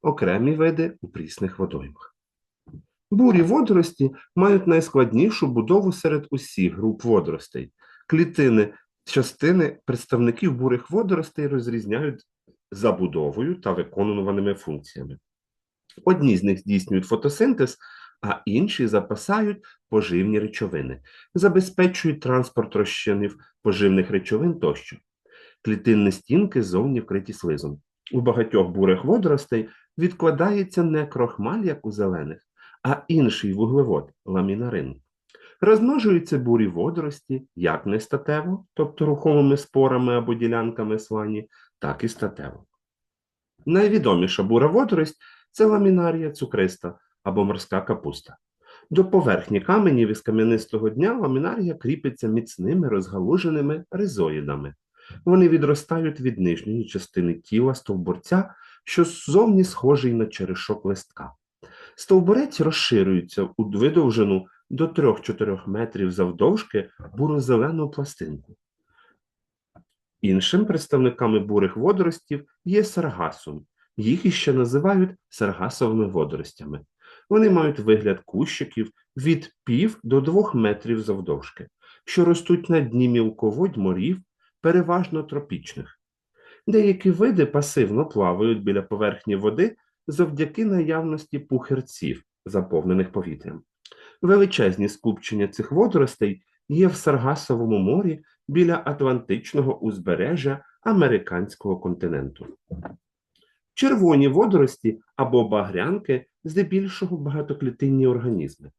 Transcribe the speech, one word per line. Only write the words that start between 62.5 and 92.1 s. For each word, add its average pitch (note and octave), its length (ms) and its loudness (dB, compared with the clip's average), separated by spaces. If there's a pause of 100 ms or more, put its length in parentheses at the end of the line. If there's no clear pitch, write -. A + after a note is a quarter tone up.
розширюється F#2+ 960 0
у A2+ 60 -2
видовжину G#2+ 800 2 (240)
до D#3+ 180 -2
трьох-чотирьох G#2 800 -2
метрів G2+ 440 -4
завдовжки G2 800 0 (280)
буро-зелену C#3+ 720 0
пластинку. E2+ 640 -12 (1700)
Іншим G2 440 2
представниками B2+ 760 0
бурих G2 380 0
водоростів E3 680 -2 (200)
є G3+ 180 2
саргасум. F2+ 800 -6 (320)
Їх A#2+ 280 0
іще D3+ 280 2
називають D#3+ 580 2 (180)
саргасовими G#2+ 800 -2
водоростями. D2 760 -6 (480)
Вони G#3+ 200 6
мають D#3 300 2
вигляд G#2+ 460 2
кущиків - 640 -6 (260)
від D3+ 340 -2 (120)
пів F3 400 0
до C3 180 2
двох F3+ 340 0
метрів A2 460 0
завдовжки, F#2 680 -6 (380)
що F3 200 2
ростуть F3 440 0
на E3 100 4
дні B2 300 0
мілководь A#2 680 0
морів, G2 440 -2 (400)
переважно E3+ 600 0
тропічних. - 760 -12 (680)
Деякі G3 440 4
види F3+ 340 4
пасивно C#3 600 0
плавають G2+ 580 0
біля G2+ 180 0
поверхні G2+ 540 -4
води A2 400 0 (320)
завдяки D#3 580 -2
наявності D#3+ 760 -2
пухирців, B2+ 840 -6 (220)